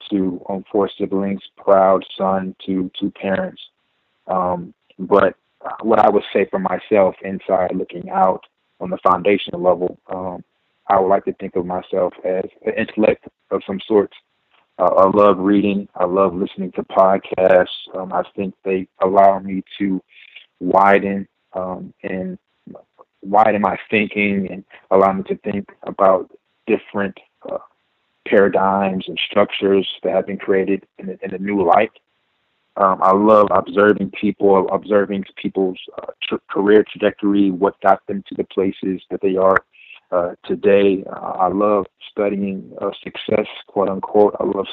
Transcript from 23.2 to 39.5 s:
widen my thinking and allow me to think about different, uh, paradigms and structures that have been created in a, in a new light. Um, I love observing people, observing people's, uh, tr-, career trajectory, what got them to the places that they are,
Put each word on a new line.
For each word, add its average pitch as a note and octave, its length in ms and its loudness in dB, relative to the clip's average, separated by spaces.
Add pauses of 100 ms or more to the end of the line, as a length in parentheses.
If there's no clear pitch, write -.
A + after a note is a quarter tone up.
widen G#2 380 2
my F#2+ 160 0 (120)
thinking G2+ 600 -2
and F#2 120 -14 (280)
allow F#2+ 200 4
me F#2+ 120 -4
to G2 140 -6
think G2+ 320 -8 (140)
about F#2+ 480 2 (360)
different, - 500 -4 (320)
uh, - 80 -8 (720)
paradigms G2 800 2
and E2+ 120 -10 (100)
structures G2 580 0 (160)
that F#2 100 -2
have F#2+ 140 0
been G2 100 -8
created F#2+ 480 -2 (140)
in G2 100 -12
a, F#2 160 -12
in F#2+ 80 -8
a F#2 40 -8
new G2 280 -2
light. G2 260 2 (840)
Um, F#2+ 240 2
I F#2+ 100 4
love G#2 380 4
observing F#2+ 640 2
people, G2 600 0
observing G2 540 -2 (100)
people's, F#2+ 440 -4 (180)
uh, - 140 -14 (100)
tr-, - 140 -8 (140)
career G#2 400 4
trajectory, G2+ 600 0
what F#2 320 -2
got G2 240 2
them G2+ 240 -8
to - 60 -14
the F#2+ 80 -4
places F#2+ 640 -4
that F2+ 120 -8
they F#2+ 140 -2
are, F#2+ 220 4 (540)